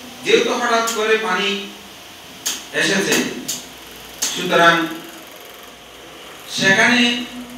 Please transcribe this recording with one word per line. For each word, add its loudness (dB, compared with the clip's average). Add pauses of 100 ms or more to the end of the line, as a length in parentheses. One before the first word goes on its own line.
(240)
যেহেতু 4
হঠাৎ 2
করে 4
পানি 0 (1040)
এসেছে, 2 (1080)
সুতরাং 4 (1600)
সেখানে 4 (340)